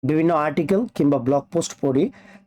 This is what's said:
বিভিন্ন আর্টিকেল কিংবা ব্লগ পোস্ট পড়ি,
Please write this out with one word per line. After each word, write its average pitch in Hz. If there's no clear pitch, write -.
বিভিন্ন 160
আর্টিকেল 156
কিংবা 143
ব্লগ 135
পোস্ট 165
পড়ি, 143